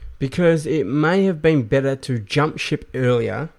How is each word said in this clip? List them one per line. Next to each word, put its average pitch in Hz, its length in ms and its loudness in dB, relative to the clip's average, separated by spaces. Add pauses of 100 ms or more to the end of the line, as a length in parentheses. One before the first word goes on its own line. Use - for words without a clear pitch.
(180)
because 160 480 2
it 151 200 0
may 156 380 2
have 175 160 0
been 156 220 4
better 135 340 0
to 123 220 -4
jump 147 400 -2
ship - 360 -6
earlier 123 640 0